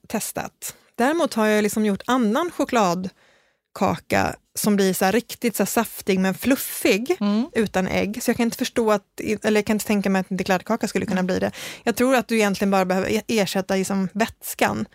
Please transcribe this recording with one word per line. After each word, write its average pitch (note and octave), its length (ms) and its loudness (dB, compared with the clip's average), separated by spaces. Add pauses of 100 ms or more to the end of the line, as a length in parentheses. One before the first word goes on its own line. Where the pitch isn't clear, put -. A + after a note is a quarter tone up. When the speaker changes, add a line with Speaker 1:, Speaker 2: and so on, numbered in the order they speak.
Speaker 1:
testat. - 680 -8 (200)
Däremot D4 380 2
har A3 120 2
jag G#3+ 180 4
liksom G#3+ 220 0
gjort G3 200 0
annan B3+ 460 2
chokladkaka F#3 1800 -2 (200)
som - 200 2
blir F#3+ 180 4
så G3 120 0
här F#3+ 60 4
riktigt - 440 -2
så G#3 80 0
här F#3 40 0
saftig - 520 -2
men F#3+ 140 2
fluffig - 840 0
Speaker 2:
Mm. G#3 340 0
Speaker 1:
utan G3 340 0
ägg. F#3+ 360 -2
Så - 60 0
jag A#3 80 0
kan A#3+ 60 0
inte A#3 140 -2
förstå A#3 340 0
att, G#3 120 0 (400)
eller A3 140 2
jag G#3 80 2
kan G#3+ 100 0
inte G#3 100 -4
tänka G3+ 240 0
mig F#3+ 100 2
att F#3 120 -6
inte F#3 120 -2
kladdkaka G3+ 440 0
skulle F#3+ 180 -4
kunna F#3+ 140 -2
Speaker 2:
Mm. F#3 80 0
Speaker 1:
bli F#3 120 -2
det. G3 120 0 (320)
Jag A#3 120 0
tror C4 200 2
att A3+ 120 0
du A#3 80 0
egentligen G3+ 360 2
bara F#3+ 140 4
behöver F#3 260 0
e-, A3 160 0
ersätta F#3+ 480 0
liksom F#3+ 380 0
vätskan. G#3+ 800 -2